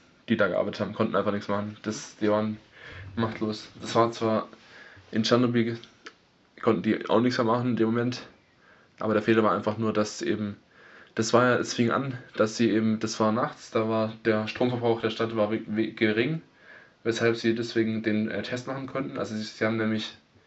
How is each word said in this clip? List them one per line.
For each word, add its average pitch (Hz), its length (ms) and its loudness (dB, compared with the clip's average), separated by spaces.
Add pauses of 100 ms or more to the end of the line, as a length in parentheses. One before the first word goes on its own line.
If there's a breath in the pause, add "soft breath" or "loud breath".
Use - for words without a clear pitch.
(260 soft breath)
die 110 100 2
da 104 100 4
gearbeitet 95 340 0
haben, 101 120 -4
konnten 110 220 0
einfach 101 160 2
nichts 101 160 -4
machen. 104 340 -4
Das, - 360 -8
die 107 120 0
waren 107 280 2 (580 loud breath)
machtlos. 110 540 -4 (120)
Das - 140 -4
war 117 160 4
zwar 110 360 0 (640 loud breath)
in 110 120 0
Tschernobyl 120 400 4
ge-, 117 140 -4 (840)
konnten 98 220 2
die - 260 0
auch 104 100 6
nichts 123 200 2
mehr 123 60 2
machen 120 260 0
in 113 60 0
dem 110 100 4
Moment, 120 400 -2 (720 soft breath)
aber 107 140 0
der 104 100 4
Fehler 113 200 6
war 104 120 4
einfach 107 240 -2
nur, 110 140 0
dass 107 280 0
eben, 104 360 -4 (580 loud breath)
das 113 180 0
war 120 120 6
ja, 123 120 4
es - 160 -4
fing 120 160 2
an, 131 280 -2 (180)
dass 110 220 0
sie 117 120 4
eben, 110 300 2
das 107 200 -4
war 107 120 4
nachts, 127 400 -4
da 110 180 0
war 110 240 -2 (120)
der 110 220 2
Stromverbrauch 117 540 0
der 113 80 0
Stadt 113 260 -4
war 104 160 2
we-, 110 160 -2
we-, 107 260 -2
gering, 120 480 2 (600 loud breath)
weshalb 117 340 2
sie 113 180 2
deswegen 113 480 -2
den, 107 260 0
äh, 101 140 -4
Test 127 240 -8
machen 135 200 -8
konnten. 135 300 -6
Also 107 180 -6
sie, 107 80 -6
sie - 220 -4
haben 110 120 0
nämlich, 110 380 -2 (320 soft breath)